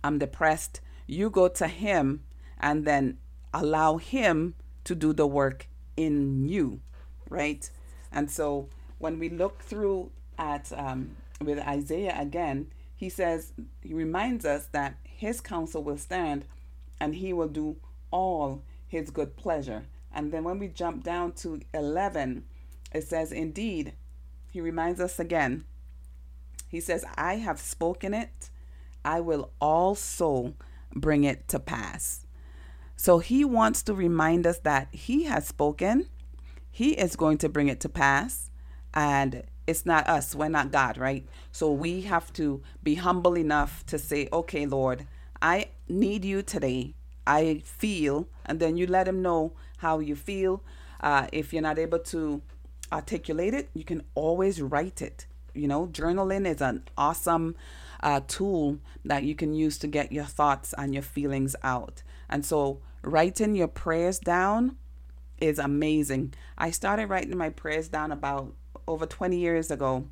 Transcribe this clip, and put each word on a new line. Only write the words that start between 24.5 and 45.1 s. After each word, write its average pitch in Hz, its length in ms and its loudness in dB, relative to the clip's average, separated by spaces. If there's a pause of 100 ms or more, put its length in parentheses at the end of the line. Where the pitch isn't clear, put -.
reminds 165 400 0
us 180 180 -2
again, 160 460 0 (1040)
he 170 140 -6
says, 165 240 0 (100)
"I 180 200 0
have 208 260 -2
spoken 180 520 -2
it, - 360 -6 (560)
I 160 160 2
will 156 300 0 (100)
also 156 920 4 (380)
bring 147 300 6
it 135 240 2
to 160 120 0
pass." - 640 -4 (720)
So 175 220 8
he 262 260 4
wants 226 380 4
to 214 100 0
remind 170 520 4
us 170 140 4
that 139 340 2
he 285 300 0
has 240 240 0
spoken, 185 640 2 (600)
he 269 220 4
is 180 240 2
going 156 220 6
to 156 100 2
bring 147 220 4
it 123 100 0
to 156 100 -2
pass, 143 640 4 (420)
and 139 500 4 (220)
it's 160 200 0
not 160 240 6
us, 147 260 2
we're 151 140 2
not 143 240 2
God, 131 240 4
right? 131 280 0 (280)
So 156 180 4
we 170 300 0
have 185 320 0
to 143 280 0 (220)
be 151 120 4
humble 180 420 4
enough 147 480 2
to 160 120 -2
say, 147 360 0
"Okay, 165 320 0
Lord, 131 420 0 (340)